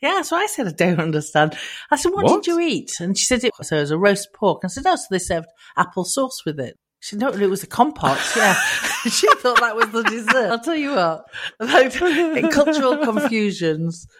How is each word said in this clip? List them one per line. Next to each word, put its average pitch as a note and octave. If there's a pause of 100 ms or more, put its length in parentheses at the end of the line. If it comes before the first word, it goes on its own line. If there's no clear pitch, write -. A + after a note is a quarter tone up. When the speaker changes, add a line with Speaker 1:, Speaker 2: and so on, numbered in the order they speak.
Speaker 1:
Yeah, E4+
so E4
I G4
said, C#4
"I E3+
don't E3+
understand." D#3 (340)
I D4
said, F4
"What G4
Speaker 2:
What? G#4
Speaker 1:
did E4+
you E4+
eat?" D4+
And F#3
she -
said, B3
it, A#3 (100)
so D#3
it D3+
was C#3+
a D#3
roast G3
pork. -
And F3+
I -
said, C4+
"Oh, F4+
so C4+
they F#3+
served E3 (280)
apple F3+
sauce B3+
with D3
it." B2 (220)
She -
said, G#3
"No, C4
it G3+
was G3
a -
compote, - (160)
yeah." G#3+
<laughs> - (400)
She A#3+
thought B3
that A3+
was A3
the A3+
dessert. A3
I'll A#3
tell E4
you C#4+
what, E3+ (340)
like, B3+
in D#4+
cultural D4
confusions. G3+ (120)